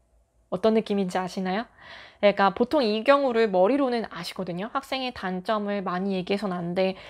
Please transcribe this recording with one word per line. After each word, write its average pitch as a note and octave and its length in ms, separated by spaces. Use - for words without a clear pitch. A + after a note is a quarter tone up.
어떤 A3 260
느낌인지 G3+ 440
아시나요? F#3 460
그러니까 G3 300
보통 B3 340
이 A3 180
경우를 B3 480
머리로는 A#3 600
아시거든요. F3+ 640
학생의 C4 420
단점을 G3+ 680
많이 F#3 320
얘기해서는 F#3+ 420
안 F3 200
돼. F#3+ 180